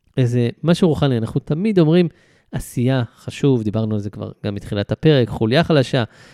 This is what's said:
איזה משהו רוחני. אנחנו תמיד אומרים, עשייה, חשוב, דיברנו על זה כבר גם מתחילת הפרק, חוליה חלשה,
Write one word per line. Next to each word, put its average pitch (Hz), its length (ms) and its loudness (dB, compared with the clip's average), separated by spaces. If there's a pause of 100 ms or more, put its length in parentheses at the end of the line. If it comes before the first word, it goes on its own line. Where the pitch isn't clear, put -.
(180)
איזה 120 320 2 (140)
משהו 170 260 2
רוחני. 135 280 0
אנחנו 110 220 -4
תמיד 180 400 0
אומרים, 165 300 4 (420)
עשייה, 127 520 -2 (120)
חשוב, 131 480 0
דיברנו 107 320 -2
על 104 60 -2
זה 104 80 -10
כבר 101 220 -10 (140)
גם 101 100 -4
מתחילת 101 360 -6
הפרק, 139 380 2
חוליה 120 340 0
חלשה, 139 400 0 (300)